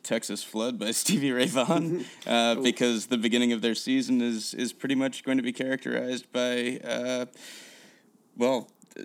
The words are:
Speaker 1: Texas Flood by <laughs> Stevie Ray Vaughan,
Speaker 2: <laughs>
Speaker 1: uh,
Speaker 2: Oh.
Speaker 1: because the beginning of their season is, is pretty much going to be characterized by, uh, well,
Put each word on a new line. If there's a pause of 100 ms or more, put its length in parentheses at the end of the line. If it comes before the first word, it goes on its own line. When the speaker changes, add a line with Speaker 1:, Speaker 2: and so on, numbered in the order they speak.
Speaker 1:
Texas
Flood
by
<laughs>
Stevie
Ray
Vaughan, (100)
Speaker 2:
<laughs>
Speaker 1:
uh,
Speaker 2:
Oh.
Speaker 1:
because
the
beginning
of
their
season
is,
is
pretty
much
going
to
be
characterized
by,
uh, (1120)
well, (360)